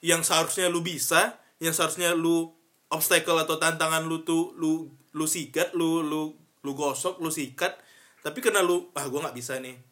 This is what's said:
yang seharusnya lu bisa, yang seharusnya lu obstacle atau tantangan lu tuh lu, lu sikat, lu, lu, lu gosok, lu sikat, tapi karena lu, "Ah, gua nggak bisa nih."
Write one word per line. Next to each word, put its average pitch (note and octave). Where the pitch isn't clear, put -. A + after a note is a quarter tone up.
yang E3
seharusnya E3
lu F3
bisa, E3+
yang E3
seharusnya E3+
lu E3
obstacle D#3+
atau D#3
tantangan D#3+
lu D#3+
tuh E3+
lu, D#3+
lu D3+
sikat, D#3
lu, E3
lu, D#3
lu C#3
gosok, C#3+
lu E3
sikat, D#3
tapi -
karena A3+
lu, F3+
"Ah, C#3
gua C#3
nggak D3
bisa B2
nih." B2+